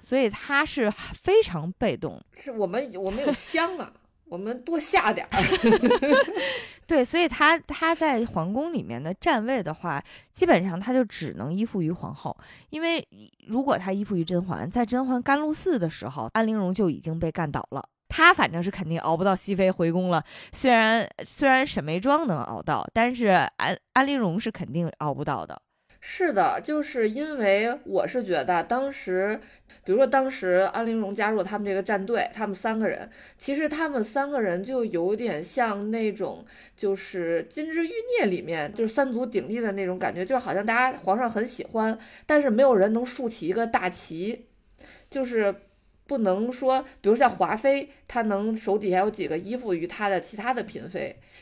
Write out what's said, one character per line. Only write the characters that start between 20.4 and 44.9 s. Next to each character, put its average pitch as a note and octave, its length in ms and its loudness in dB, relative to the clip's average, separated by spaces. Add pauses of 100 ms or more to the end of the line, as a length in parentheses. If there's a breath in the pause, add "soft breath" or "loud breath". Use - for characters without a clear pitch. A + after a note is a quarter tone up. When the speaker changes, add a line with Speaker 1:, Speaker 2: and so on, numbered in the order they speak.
Speaker 1:
虽 - 180 2
然， A3+ 380 4 (160)
虽 - 240 0
然 C4 180 6
沈 F#3+ 160 -4
眉 D#3 160 -2
庄 C#4 280 2
能 E3+ 120 0
熬 A2 220 -8
到， C3+ 320 -2
但 A#3+ 220 2
是 A#3+ 120 0 (300)
安， E3+ 200 -2 (160)
安 C4+ 140 4
陵 C#4 120 0
容 F#3 200 0
是 A3+ 120 -4
肯 A2+ 220 -8
定 E3+ 260 -2
熬 D3 160 -2
不 C#3 100 -8
到 B2 220 -4
的。 - 140 -14 (460 soft breath)
Speaker 2:
是 F4 240 0
的， - 300 2
就 D4+ 220 -2
是 B3 260 0
因 C#4+ 300 -6
为 A3 460 2
我 F#3+ 220 0
是 B3+ 160 -2
觉 F#3+ 220 0
得 F3 180 2
当 C4 300 -2
时， G3+ 480 -2 (440 loud breath)
比 - 60 -2
如 G3 60 4
说 C4 100 6
当 C4 240 2
时 F#3 440 2
安 A3+ 120 -2
陵 A3+ 140 -2
容 G3+ 140 -4
加 G#3 160 0
入 G#3+ 120 2
他 G3+ 160 -6
们 G#3 60 -6
这 G3+ 80 -2
个 F#3+ 100 0
战 F#3+ 220 -2
队， G#3+ 300 0
他 G#3+ 120 -4
们 G3+ 80 -4
三 A3 240 -2
个 A3 80 0
人， - 220 -4 (300 loud breath)
其 C#4 180 -4
实 D#4 100 0
他 D4+ 220 -4
们 B3+ 160 -2
三 C#4 260 -2
个 C#4+ 120 -2
人 F#3 200 0
就 B3 220 -2
有 F3+ 320 0
点 G3+ 260 -4
像 G#3 480 -2
那 A3 220 0
种， C#3 320 -8 (320 loud breath)
就 G3 180 -2
是 E3+ 540 -4
《金 D#4+ 240 -8
枝 E4 140 0
欲 - 20 -6 (320)
孽》 A#3+ 80 4
里 F3+ 140 -2
面， D#3 320 -4
就 A3+ 120 0
是 G#3+ 60 -4
三 C4+ 180 0
足 A#3+ 140 -2
鼎 G#3+ 240 -4
立 A3+ 120 -4
的 G#3+ 120 -2
那 G3 140 -4
种 F#3 120 -4
感 D3 160 -2
觉， F3+ 120 -6
就 B3+ 120 0
好 - 140 -4
像 G3 120 -2
大 A3+ 120 0
家 B3+ 220 2
皇 F#3 180 0
上 A#3+ 120 0
很 A3+ 200 -2
喜 - 160 -10
欢， A3 340 -2 (280 loud breath)
但 D4+ 140 6
是 C#4+ 100 2
没 A3 120 4
有 C4 140 8
人 G3 160 6
能 A#3 120 0
竖 B3 220 -6
起 F3 220 -6
一 F#3+ 60 2
个 A#3 120 0
大 A3+ 220 0
旗， F3 580 -8 (600 loud breath)